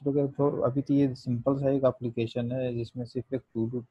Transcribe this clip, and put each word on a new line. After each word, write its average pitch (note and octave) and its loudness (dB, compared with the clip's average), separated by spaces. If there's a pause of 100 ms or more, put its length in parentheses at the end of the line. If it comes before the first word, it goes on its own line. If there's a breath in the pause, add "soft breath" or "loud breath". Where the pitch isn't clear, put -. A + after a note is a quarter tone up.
लोगे C#3+ 2
तो C#3+ 0
अभी C3 2
तो C#3+ 0
ये C#3 4
simple B2 0
सा C#3 0
एक C3+ 2
application A#2+ -2
है B2+ -4
जिसमें A#2 -6
सिर्फ B2 -8
एक B2+ -4
to A2+ -4
do A#2+ -4